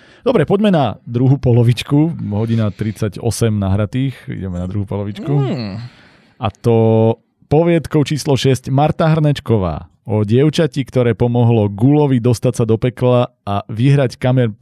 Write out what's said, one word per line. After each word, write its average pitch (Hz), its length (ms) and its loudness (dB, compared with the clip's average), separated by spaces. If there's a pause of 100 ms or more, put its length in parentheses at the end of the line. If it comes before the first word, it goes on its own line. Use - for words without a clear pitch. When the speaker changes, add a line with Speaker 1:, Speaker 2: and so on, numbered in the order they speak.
(180)
Speaker 1:
Dobre, 240 260 0
poďme 202 240 0
na 143 320 0
druhú 127 380 0
polovičku. 123 720 2 (180)
Hodina 110 400 -2
tridsaťosem 110 840 -4
nahratých. 104 640 -2 (100)
Ideme 95 300 -8
na 90 80 -6
druhú 98 180 -6
polovičku. 101 460 -8
Speaker 2:
Mm. 131 480 -4 (580)
Speaker 1:
A 127 140 -6
to 117 260 0 (720)
poviedkou 165 560 0
číslo 143 320 -2
šesť 131 340 0
Marta 151 400 0
Hrnečková 139 800 0 (160)
o 107 180 -2
dievčati, 139 640 2
ktoré 120 320 0
pomohlo 117 560 2
Gulovi 131 480 2
dostať 120 340 0
sa 123 140 -2
do 113 100 2
pekla 123 540 0 (100)
a 101 260 -6
vyhrať 131 520 0
kamer-, 127 440 0